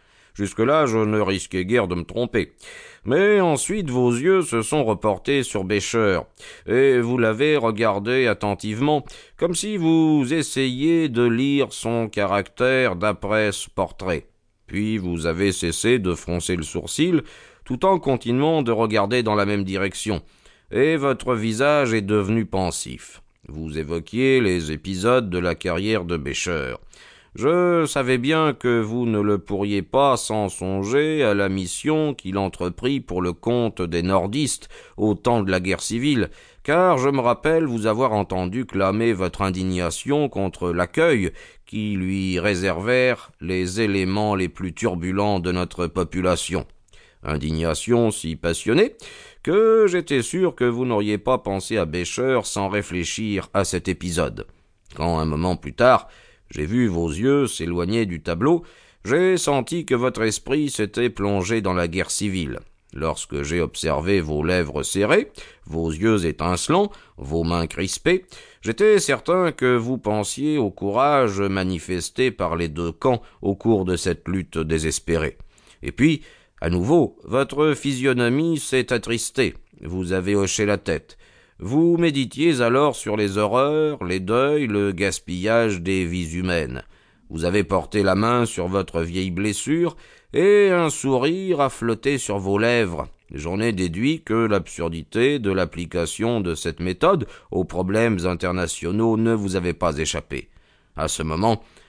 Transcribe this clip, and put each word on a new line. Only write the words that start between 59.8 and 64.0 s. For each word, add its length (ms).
que 80
votre 280
esprit 460
s'était 400
plongé 520
dans 140
la 120
guerre 240
civile. 480
Lorsque 520
j'ai 160
observé 600